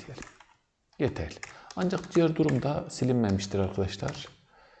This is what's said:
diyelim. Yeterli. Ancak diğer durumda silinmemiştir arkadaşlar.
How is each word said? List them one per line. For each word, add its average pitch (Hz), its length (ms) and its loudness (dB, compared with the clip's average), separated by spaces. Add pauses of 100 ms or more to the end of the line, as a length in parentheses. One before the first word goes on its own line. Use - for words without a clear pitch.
diyelim. - 180 -14 (720)
Yeterli. 95 360 -2 (420)
Ancak - 380 -2
diğer 165 220 6
durumda 143 540 2
silinmemiştir 104 680 2
arkadaşlar. - 680 -2 (520)